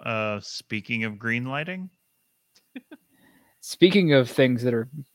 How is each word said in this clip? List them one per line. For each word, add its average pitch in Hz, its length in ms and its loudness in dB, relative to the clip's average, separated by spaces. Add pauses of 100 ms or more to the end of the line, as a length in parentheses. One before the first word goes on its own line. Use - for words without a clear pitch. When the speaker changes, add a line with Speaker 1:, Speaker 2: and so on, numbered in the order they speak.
Speaker 1:
Uh, 107 400 -4
speaking 113 640 -8
of 104 140 -8
green 117 280 -4
lighting? 175 420 -8 (1700)
Speaker 2:
Speaking 175 520 4
of 127 180 4
things 127 320 2
that 123 120 0
are 117 140 -2 (260)